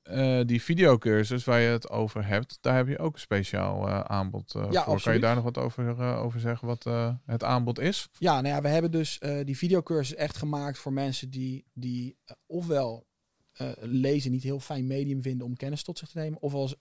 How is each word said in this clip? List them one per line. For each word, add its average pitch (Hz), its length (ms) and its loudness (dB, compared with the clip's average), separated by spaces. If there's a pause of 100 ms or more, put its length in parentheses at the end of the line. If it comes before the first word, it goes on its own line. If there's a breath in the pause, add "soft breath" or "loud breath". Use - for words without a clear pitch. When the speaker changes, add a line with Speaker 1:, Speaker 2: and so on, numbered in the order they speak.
Speaker 1:
eh, 131 440 2
die 120 160 2
videocursus 123 840 6
waar 120 160 4
je 117 80 6
het 117 220 -2
over 107 360 -2
hebt, 104 340 -2
daar 127 160 4
heb 127 120 2
je 139 100 -2
ook 156 160 -2
een - 60 -16
speciaal, 98 680 0
eh, 98 120 0
aanbod, 95 540 -4
eh, 101 60 -4
Speaker 2:
Ja, 101 60 -2
Speaker 1:
voor. 101 60 -2
Kan 180 120 2
je - 60 -2
Speaker 2:
absoluut. - 320 2
Speaker 1:
daar 117 120 4
nog 120 100 2
wat 123 140 -4
over, 123 300 -2 (120)
eh, 123 220 -2
over 117 180 -4
zeggen, 117 260 -2
wat, 120 200 -4
eh, 117 280 0 (120)
het 117 180 -2
aanbod 120 340 0
is? 165 300 -2 (100)
Speaker 2:
Ja, 156 220 4
nou 143 140 0
ja, 143 80 0
we 143 60 2
hebben 165 220 4
dus, 160 280 -2
eh, 143 260 -4
die 139 120 -4
videocursus 160 600 0
echt 151 200 -2
gemaakt 143 420 -4
voor 135 140 -6
mensen 135 380 -2
die, 131 420 -6
die, 123 520 -6
eh, - 100 -20 (120)
ofwel, 143 600 -2 (460)
eh, 131 160 -6 (120)
lezen 131 500 2
niet 127 120 -2
heel 135 180 -4
fijn 135 260 -6
medium 135 360 -2
vinden 127 240 -4
om 123 100 -6
kennis 143 260 -6
tot - 160 -10
zich 156 100 -14
te 170 100 -12
nemen, 156 240 -6
ofwel 139 260 0
z-, 135 120 -6